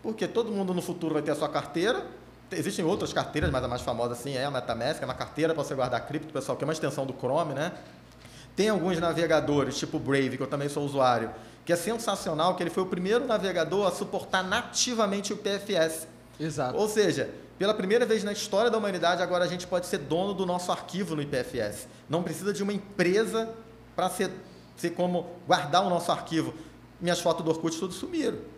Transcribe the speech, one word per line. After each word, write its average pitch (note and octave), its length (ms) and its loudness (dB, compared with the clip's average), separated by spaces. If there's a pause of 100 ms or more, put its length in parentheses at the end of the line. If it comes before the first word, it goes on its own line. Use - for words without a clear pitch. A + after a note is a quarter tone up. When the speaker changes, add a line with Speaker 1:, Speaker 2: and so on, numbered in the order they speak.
Speaker 1:
Porque A3 240 -4
todo A3+ 240 0
mundo F#3+ 220 -2
no F3+ 80 0
futuro E3 320 -4
vai D3+ 100 0
ter D3+ 80 -2
a C#3+ 40 2
sua D3+ 120 -2
carteira. E3+ 560 -2 (460)
Te-, F3+ 80 -6
existem F3+ 260 -2
outras E3+ 300 0
carteiras, D3 360 0
mas C3 140 0
a B2 60 -2
mais B2 120 -4
famosa, A#2+ 320 -2
sim, C3+ 220 -6
é B2+ 80 0
a C#3+ 80 -2
MetaMask. B2+ 500 -2
É C#3 40 -4
uma B2+ 80 -6
carteira C#3+ 400 0
pra D3 100 0
você D3 100 -4
guardar B2 320 0
cripto, D3+ 280 -6
pessoal, C3 240 -2
que C#3 80 -2
é - 20 0
uma D#3 60 0
extensão C#3+ 320 -2
do C3 80 -6
Chrome, C#3+ 400 0
né? D#3 180 -4 (880)
Tem G3+ 100 4
alguns F3+ 320 2
navegadores, D3+ 760 4
tipo D3+ 180 -4
o D3+ 60 2
Brave, C3 340 4
que C3 80 -2
eu C3 40 -4
também C#3+ 200 -2
sou C#3+ 160 -2
usuário, B2+ 480 4 (320)
que - 80 0
é E3+ 60 6
sensacional, F#3 760 0
que F#3 80 -2
ele E3 60 0
foi F#3 140 0
o F#3 40 0
primeiro G3 380 2
navegador F#3 600 2
a F3 40 4
suportar - 520 -2
nativamente G#3 880 0
o G3+ 60 -4
I - 20 -10
P G3+ 100 -4
F G3+ 260 -2
S. D#3+ 320 2 (300)
Speaker 2:
Exato. D3 400 -2
Speaker 1:
Ou G#3 120 2
seja, F#3+ 400 2 (280)
pela G3+ 160 2
primeira G#3+ 320 2
vez G#3+ 180 2
na G3+ 80 -2
história G3+ 400 2
da A3 60 2
humanidade, F3+ 440 2
agora F3 220 2
a F3 40 2
gente F3 200 -4
pode F3+ 180 0
ser G3 120 -2
dono E3+ 360 0
do F#3 120 0
nosso F3+ 260 -2
arquivo F3 420 -2
no D3 80 -2
I C#3 40 -2
P C#3+ 120 -2
F B2 220 -4
S. G#2 280 -4 (220)
Não E3 140 0
precisa F3+ 300 -2
de G3 100 -2
uma G3+ 80 0
empresa G#3 760 0 (460)
pra F3+ 140 0
ser, F#3 220 -2 (460)
ser E3+ 140 -2
como F3 360 0 (180)
guardar F3 400 4
o F#3+ 40 2
nosso F3 220 2
arquivo. D3+ 420 0 (460)
Minhas F3 200 0
fotos E3 240 2
do D#3+ 80 2
Orkut D#3+ 260 0
tudo F#3 160 -4
sumiram. C#4+ 440 -2 (200)